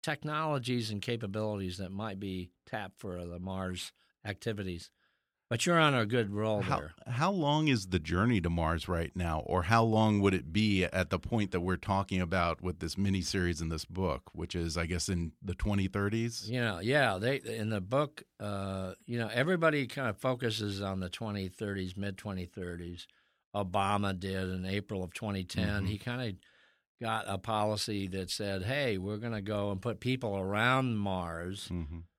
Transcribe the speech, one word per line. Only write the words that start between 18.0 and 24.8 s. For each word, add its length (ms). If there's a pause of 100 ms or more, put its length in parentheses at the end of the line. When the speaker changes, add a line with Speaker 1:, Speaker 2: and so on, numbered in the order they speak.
Speaker 1:
uh, 540 (120)
you 140
know, 120
everybody 540
kind 240
of 80
focuses 640
on 200
the 80
twenty 400
thirties, 460
mid 220
twenty 280
thirties. 640 (480)
Obama 640
did 300
in 160
April 380